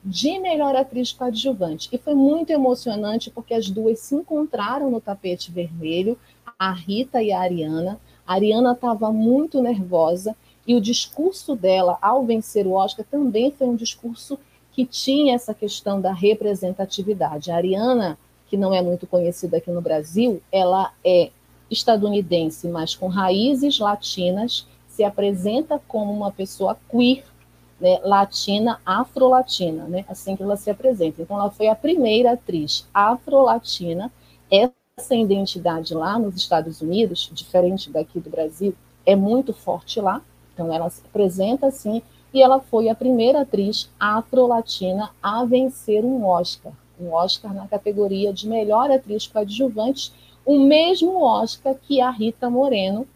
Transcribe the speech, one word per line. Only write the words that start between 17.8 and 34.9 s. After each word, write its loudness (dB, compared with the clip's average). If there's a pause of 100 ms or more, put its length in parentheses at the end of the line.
que -2
não 2
é 2
muito -2
conhecida 0
aqui -4
no -4
Brasil, 0 (100)
ela 2 (100)
é 4 (380)
estadunidense, 0
mas -6
com -6
raízes 2
latinas, -2 (220)
se -2
apresenta -2
como -4
uma -4
pessoa -4 (120)
queer, 2 (580)
né, 4
latina, 0
afro-latina, 0
né, -6
assim -8
que -8
ela -2
se -6
apresenta. 0
Então, -8
ela -2
foi 0
a 4
primeira 4
atriz -4
afro-latina. 2 (380)
Essa 2